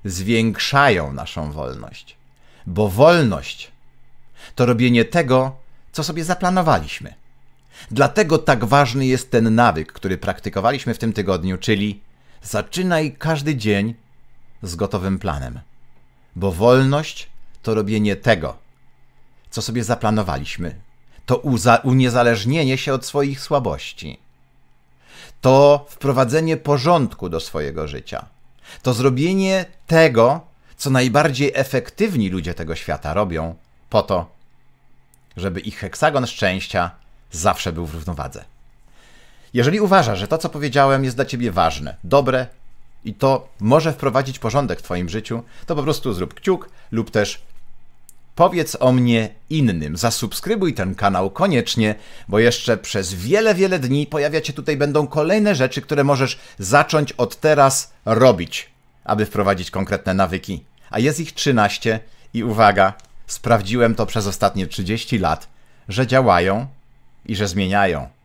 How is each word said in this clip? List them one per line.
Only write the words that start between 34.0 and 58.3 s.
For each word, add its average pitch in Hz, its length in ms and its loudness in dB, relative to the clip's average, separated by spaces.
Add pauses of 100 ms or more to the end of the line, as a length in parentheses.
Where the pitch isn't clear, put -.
to, 87 280 -4 (1080)
żeby 92 240 -6
ich - 180 -12
heksagon 135 480 -2
szczęścia 92 640 -2 (420)
zawsze 87 400 -2
był 82 140 -8
w 76 80 -12
równowadze. 78 500 -10 (1120)
Jeżeli 147 260 2
uważasz, 175 380 4
że 101 100 -6
to, 160 100 0
co 170 100 -6
powiedziałem, 139 560 2
jest 123 120 -4
dla 135 80 0
ciebie 120 280 -4
ważne, 80 520 -2
dobre 131 420 2 (580)
i 107 100 -10
to 135 340 0 (120)
może 143 320 4
wprowadzić 135 460 -2
porządek 117 400 -2
w - 40 -12
twoim 90 260 -4
życiu, 113 340 -6 (240)
to 165 100 -2
po 147 60 -2
prostu 139 300 -2
zrób 90 220 -4
kciuk - 360 -2 (220)
lub 113 180 -4
też - 320 -2 (960)
powiedz 170 420 2
o 127 120 4
mnie 120 360 2 (220)
innym. 92 460 0
Zasubskrybuj 170 760 -2
ten 95 200 -4
kanał 95 360 0
koniecznie, 117 640 0 (340)
bo 101 100 2
jeszcze 117 380 2
przez 95 380 -6
wiele, 190 400 2
wiele 185 240 2
dni 139 280 0
pojawiać 151 400 -2
się 147 60 -8
tutaj 147 240 -4
będą 147 300 0
kolejne 175 480 0
rzeczy, 131 280 -2
które 143 220 0
możesz 139 340 0 (200)
zacząć 143 540 2
od - 280 -4
teraz 143 520 4 (120)
robić, 110 640 2 (340)